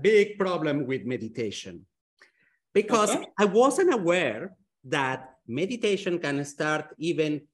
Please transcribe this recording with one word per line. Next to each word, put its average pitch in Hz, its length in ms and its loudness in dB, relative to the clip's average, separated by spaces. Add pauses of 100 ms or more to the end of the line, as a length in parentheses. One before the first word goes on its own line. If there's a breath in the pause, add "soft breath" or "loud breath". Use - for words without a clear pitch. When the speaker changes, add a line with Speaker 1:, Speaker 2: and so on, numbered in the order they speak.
Speaker 1:
big 208 360 4
problem 156 480 -2
with 127 200 -6
meditation, 110 800 -8 (880 soft breath)
because 214 400 2
Speaker 2:
Okay. 294 120 -4 (120)
Speaker 1:
I 208 80 4
wasn't 269 480 4
aware 170 600 0 (300)
that 131 520 -4 (100)
meditation 190 720 -2
can 143 260 -2
start 151 540 -4
even 151 420 -2 (140)